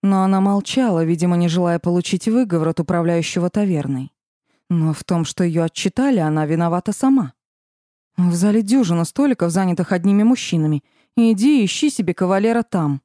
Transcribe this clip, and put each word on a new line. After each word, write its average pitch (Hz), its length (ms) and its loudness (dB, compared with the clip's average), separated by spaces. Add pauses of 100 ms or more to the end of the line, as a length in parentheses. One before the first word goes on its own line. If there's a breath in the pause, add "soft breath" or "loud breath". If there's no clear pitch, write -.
Но 196 200 2
она 190 180 2
молчала, 202 640 0
видимо, 175 320 0
не 175 100 2
желая 170 320 0
получить 175 480 -2
выговор 208 400 0
от 165 140 -2
управляющего 170 680 -2
таверной. 143 600 -4 (580)
Но 160 240 0
в - 120 -10
том, 170 180 0
что 175 220 -4
её 170 180 0
отчитали, 240 560 -2
она 156 260 0
виновата 170 460 -2
сама. 262 420 0 (840)
В 180 160 2
зале 202 280 2
дюжина 196 440 2
столиков, 254 460 0
занятых 180 420 0
одними 196 300 2
мужчинами. 156 600 0 (320)
Иди 226 480 4
ищи 285 260 0
себе 185 240 -4
кавалера 202 500 0
там. 147 420 -2